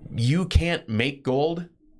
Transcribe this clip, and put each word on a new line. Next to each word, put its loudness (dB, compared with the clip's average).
you 2
can't 2
make 0
gold. 0